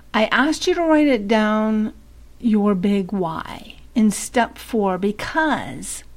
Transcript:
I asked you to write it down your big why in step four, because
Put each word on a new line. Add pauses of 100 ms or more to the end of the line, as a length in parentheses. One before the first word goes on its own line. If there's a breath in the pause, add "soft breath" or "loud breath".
(140)
I
asked
you
to
write
it
down (480)
your
big
why (200)
in
step
four,
because (120)